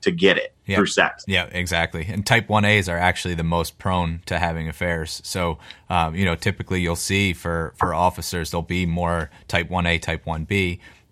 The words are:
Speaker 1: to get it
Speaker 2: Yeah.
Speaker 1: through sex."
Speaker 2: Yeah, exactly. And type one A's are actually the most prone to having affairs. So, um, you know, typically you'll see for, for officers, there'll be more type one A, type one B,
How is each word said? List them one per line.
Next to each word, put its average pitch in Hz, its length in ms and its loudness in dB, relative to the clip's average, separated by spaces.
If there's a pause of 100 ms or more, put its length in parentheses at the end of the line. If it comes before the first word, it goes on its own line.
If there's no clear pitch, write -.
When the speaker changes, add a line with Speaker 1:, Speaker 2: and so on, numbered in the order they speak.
Speaker 1:
to 95 100 2
get 87 260 4
it - 160 -6 (120)
Speaker 2:
Yeah. 98 100 -2
Speaker 1:
through 98 120 4
sex." - 420 0
Speaker 2:
Yeah, 90 160 2
exactly. 85 640 -2
And 101 160 -4
type 117 240 2
one 104 160 4
A's 101 240 4
are 85 80 -2
actually 90 380 0
the 82 100 -2
most 85 340 -2
prone 87 460 0
to 87 120 -4
having 82 300 -2
affairs. 82 560 -4
So, 85 360 -2 (300)
um, 82 240 2
you 95 120 2
know, 82 100 2
typically 92 460 -2
you'll 85 160 0
see 98 340 2
for, 85 460 -4
for 87 160 0
officers, 85 580 0
there'll 85 120 -2
be 90 220 -2
more 85 440 0 (180)
type 87 220 -2
one 90 160 0
A, 85 120 2
type 82 280 -6
one 80 180 -6
B, 92 380 0 (300)